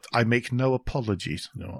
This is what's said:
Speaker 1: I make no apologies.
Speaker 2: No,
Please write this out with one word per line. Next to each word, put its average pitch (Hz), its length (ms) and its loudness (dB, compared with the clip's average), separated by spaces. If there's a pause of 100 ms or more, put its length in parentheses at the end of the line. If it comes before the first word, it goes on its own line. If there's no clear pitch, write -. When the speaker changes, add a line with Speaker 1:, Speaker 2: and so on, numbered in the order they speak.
(120)
Speaker 1:
I 117 120 4
make 117 260 2
no 127 240 2
apologies. 107 800 -2
Speaker 2:
No, - 260 -10